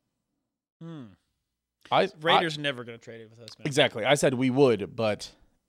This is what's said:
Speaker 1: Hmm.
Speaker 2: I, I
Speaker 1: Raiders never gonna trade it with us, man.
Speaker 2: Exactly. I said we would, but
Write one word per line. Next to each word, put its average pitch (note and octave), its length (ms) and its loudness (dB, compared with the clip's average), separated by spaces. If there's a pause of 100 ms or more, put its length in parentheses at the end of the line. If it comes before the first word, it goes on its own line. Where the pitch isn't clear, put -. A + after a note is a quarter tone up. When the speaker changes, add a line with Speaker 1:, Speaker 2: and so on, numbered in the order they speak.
(800)
Speaker 1:
Hmm. E3 220 -16 (880)
Speaker 2:
I, D3 120 2
I F#3 60 -4 (120)
Speaker 1:
Raiders E3 360 0
never C#3 260 -6
gonna A#2 140 -18
trade A2+ 240 -20
it A2 80 -20
with A2+ 100 -20
us, A2 180 -20
man. - 80 -12
Speaker 2:
Exactly. B2+ 380 0
I C3+ 120 4
said C#3+ 180 2
we B2+ 160 0
would, A#2+ 460 2
but G#2+ 360 -4 (380)